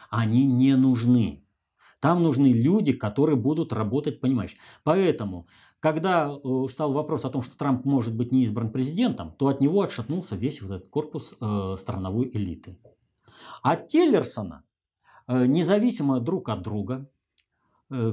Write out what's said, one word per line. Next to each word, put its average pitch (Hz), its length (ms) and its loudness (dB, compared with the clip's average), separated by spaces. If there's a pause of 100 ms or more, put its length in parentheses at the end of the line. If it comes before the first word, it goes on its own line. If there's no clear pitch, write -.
(100)
они 117 360 2
не 131 300 4
нужны. 120 680 2 (560)
Там 170 220 2
нужны 139 300 4
люди, 143 400 2
которые 135 440 0
будут 143 360 -2
работать 113 480 -4
понимающе. 123 360 -2 (280)
Поэтому, 143 600 0 (340)
когда, 160 500 0 (140)
э, 127 240 -2
встал 147 260 -4
вопрос 151 300 -4
о 127 60 -6
том, 131 120 -4
что - 160 -14
Трамп 135 280 -2
может 117 300 0
быть 120 160 -4
не 127 120 4
избран 110 280 -2
президентом, 131 640 -2
то 135 100 2
от 135 140 0
него 180 200 2
отшатнулся 143 540 -6
весь 113 260 -6
вот 95 100 -10
этот 92 160 -12
корпус, - 540 -8
э, 101 360 -4
страновой 101 560 -4
элиты. 98 440 -8 (840)
А 160 140 2
Тиллерсона, 139 880 0 (640)
э, 127 180 2
независимо 160 720 2
друг 117 300 -4
от 95 120 -6
друга, 113 460 -6 (840)
э, 117 220 -2